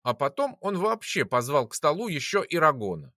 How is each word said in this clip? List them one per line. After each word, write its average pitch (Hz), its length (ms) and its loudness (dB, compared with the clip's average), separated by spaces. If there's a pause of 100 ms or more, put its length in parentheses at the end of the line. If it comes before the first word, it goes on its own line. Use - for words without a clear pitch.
а 123 120 0
потом 247 460 -2
он 196 180 -2
вообще 208 460 -2
позвал 123 440 0
к - 60 -10
столу 175 340 0
еще 175 340 -2
и - 140 -4
Рагона. 110 600 0